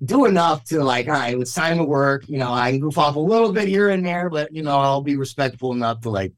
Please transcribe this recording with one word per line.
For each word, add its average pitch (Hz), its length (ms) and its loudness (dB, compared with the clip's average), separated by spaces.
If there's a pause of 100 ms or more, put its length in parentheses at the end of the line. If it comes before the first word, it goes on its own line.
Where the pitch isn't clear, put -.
do 254 220 2
enough 170 400 2
to, 156 180 0
like, 123 240 0
"All 151 60 0
right, 127 260 -2
it's 123 140 -6
time 165 240 0
to 165 80 2
work. 139 420 0
You 143 100 -6
know, 127 140 -2
I 123 200 0
can 135 100 0
goof 151 160 -2
off 147 180 2
a 147 40 -2
little 214 340 2
bit 208 140 0
here 196 220 2
and 185 160 0
there, 175 240 -4
but, 151 240 -4
you 156 100 -8
know, 143 140 0
I'll 139 240 2
be 143 140 -2
respectful 127 560 -4
enough 117 300 -2
to, 117 80 -6
like, 98 280 -2